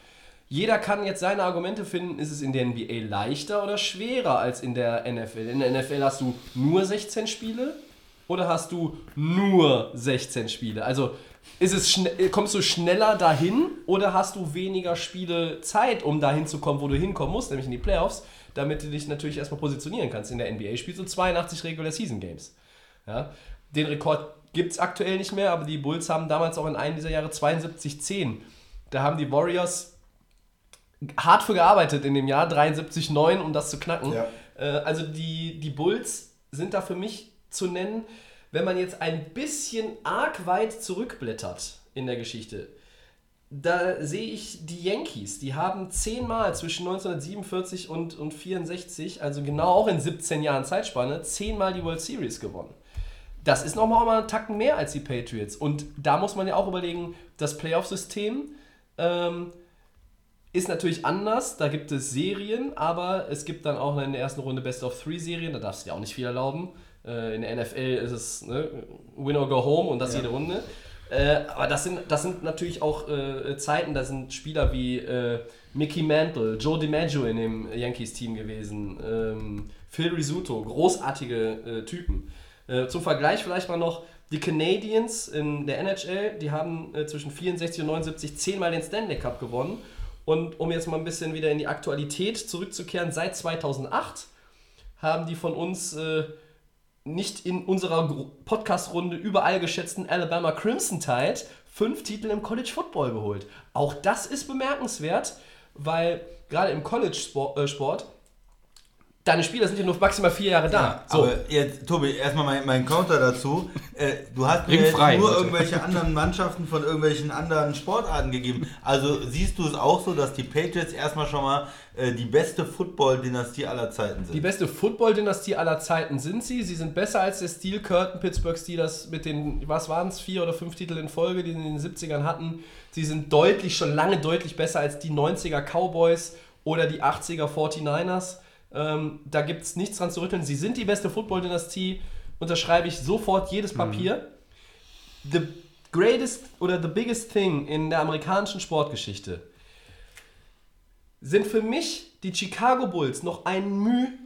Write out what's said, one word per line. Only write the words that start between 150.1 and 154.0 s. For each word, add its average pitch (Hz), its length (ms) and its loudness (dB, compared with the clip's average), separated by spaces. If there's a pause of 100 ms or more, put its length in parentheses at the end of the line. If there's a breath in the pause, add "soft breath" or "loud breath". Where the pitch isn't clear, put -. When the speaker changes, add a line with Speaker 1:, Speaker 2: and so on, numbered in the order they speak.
Speaker 1:
sind 202 280 2
für 220 160 2
mich - 480 -2 (100)
die 185 140 -4
Chicago 247 500 2
Bulls 175 380 0
noch 170 220 -6
ein 190 260 0
Müh 233 360 4 (180)